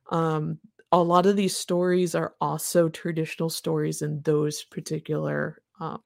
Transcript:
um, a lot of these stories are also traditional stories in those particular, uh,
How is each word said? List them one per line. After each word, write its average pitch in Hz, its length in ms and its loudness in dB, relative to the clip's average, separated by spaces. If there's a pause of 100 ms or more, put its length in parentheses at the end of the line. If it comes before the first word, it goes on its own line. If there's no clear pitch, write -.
(100)
um, 160 480 0 (340)
a 175 100 6
lot 175 240 6
of 202 100 4
these 190 200 0
stories 180 580 0
are 165 260 -4
also 160 480 2
traditional 160 600 -4
stories 156 520 -4
in 151 200 -4
those 151 420 0
particular, 151 1000 -6 (180)
uh, - 260 -10